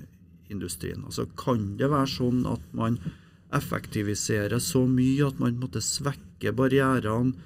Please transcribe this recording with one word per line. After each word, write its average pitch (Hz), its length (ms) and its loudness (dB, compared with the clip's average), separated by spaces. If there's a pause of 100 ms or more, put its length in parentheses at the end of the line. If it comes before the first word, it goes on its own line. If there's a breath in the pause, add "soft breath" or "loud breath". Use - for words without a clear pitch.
(500)
industrien. 92 560 -8
Altså, - 300 -6
kan 107 420 -2
det 135 140 2
være 135 180 2
sånn 123 380 0
at 117 160 -4 (100)
man 117 240 0 (540 loud breath)
effektiviserer 104 1080 0
så 127 280 2
mye 131 400 4
at 135 120 -4
man 123 140 2
på 120 60 -4
en 127 80 -4
måte 113 160 -4
svekker - 760 -4
barrierene, 127 800 4 (100)